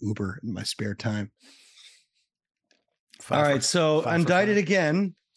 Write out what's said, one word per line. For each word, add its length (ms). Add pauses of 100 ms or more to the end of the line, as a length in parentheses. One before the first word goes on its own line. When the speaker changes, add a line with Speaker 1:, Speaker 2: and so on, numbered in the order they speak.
Speaker 1:
Uber 420
in 100
my 100
spare 320
time." 360 (1900)
Speaker 2:
Far 160
Speaker 1:
All 80
Speaker 2:
for, 60
Speaker 1:
right, 120
so 380
Speaker 2:
far 120
for 60
Speaker 1:
indicted 360
Speaker 2:
fun. 80
Speaker 1:
again, 520 (220)